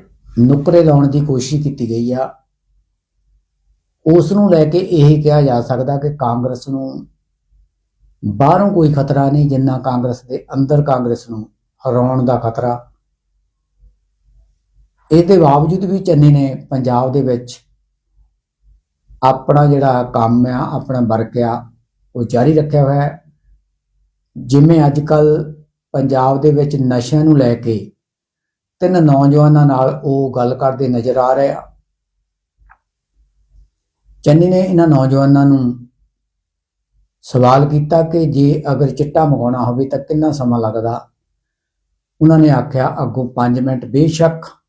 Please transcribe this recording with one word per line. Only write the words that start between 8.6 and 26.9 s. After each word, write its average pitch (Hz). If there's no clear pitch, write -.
ਕੋਈ 156
ਖਤਰਾ 139
ਨਹੀਂ, 147
ਜਿੰਨਾ 131
ਕਾਂਗਰਸ 123
ਦੇ -
ਅੰਦਰ 139
ਕਾਂਗਰਸ 123
ਨੂੰ 110
ਹਰਾਉਣ 127
ਦਾ 123
ਖਤਰਾ। 120
ਇਹਦੇ 175
ਬਾਵਜੂਦ 156
ਵੀ 185
ਚੰਨੀ 147
ਨੇ 135
ਪੰਜਾਬ 127
ਦੇ 139
ਵਿੱਚ 123
ਆਪਣਾ 135
ਜਿਹੜਾ 135
ਕੰਮ 120
ਆ, 127
ਆਪਣਾ 127
ਵਰਕ 113
ਆ, 117
ਉਹ 123
ਜਾਰੀ 123
ਰੱਖਿਆ 147
ਹੋਇਆ 139
ਹੈ। -
ਜਿਵੇਂ 143
ਅੱਜ 147
ਕੱਲ੍ਹ 151
ਪੰਜਾਬ 135
ਦੇ 151
ਵਿੱਚ 147
ਨਸ਼ਿਆਂ 127